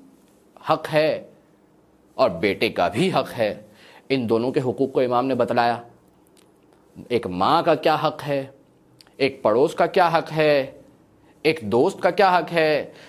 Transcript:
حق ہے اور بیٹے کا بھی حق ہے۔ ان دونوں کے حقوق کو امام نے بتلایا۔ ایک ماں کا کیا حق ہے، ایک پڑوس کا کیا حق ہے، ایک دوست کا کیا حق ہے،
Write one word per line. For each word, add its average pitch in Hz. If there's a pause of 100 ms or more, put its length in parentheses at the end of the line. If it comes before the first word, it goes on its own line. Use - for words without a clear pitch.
(720)
حق 156
ہے 151 (840)
اور 123
بیٹے 98
کا 90
بھی 156
حق 127
ہے۔ 101 (460)
ان 131
دونوں 117
کے 151
حقوق 131
کو 143
امام 123
نے 131
بتلایا۔ 120 (1300)
ایک 117
ماں 101
کا 160
کیا 156
حق -
ہے، 139 (720)
ایک 135
پڑوس 123
کا 175
کیا 175 (100)
حق -
ہے، 147 (680)
ایک -
دوست 123
کا 185
کیا 190
حق 165
ہے، 156 (180)